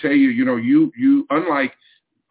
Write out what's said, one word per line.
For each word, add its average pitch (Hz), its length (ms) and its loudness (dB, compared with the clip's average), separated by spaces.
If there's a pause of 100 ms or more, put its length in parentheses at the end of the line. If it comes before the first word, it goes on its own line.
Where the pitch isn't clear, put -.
tell 143 120 -2
you, 139 180 2
you 120 140 -2
know, 127 120 -2
you, 139 420 0
you, 139 320 2
unlike, 143 420 -4 (580)